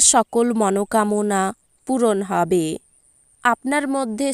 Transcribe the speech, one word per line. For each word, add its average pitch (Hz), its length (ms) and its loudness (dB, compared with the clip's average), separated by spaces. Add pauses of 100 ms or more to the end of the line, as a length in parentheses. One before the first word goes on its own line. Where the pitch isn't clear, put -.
সকল 233 500 2
মনোকামনা 208 880 0 (440)
পূরণ 233 360 0
হবে। 175 420 0 (800)
আপনার 262 440 0
মধ্যে 269 440 -4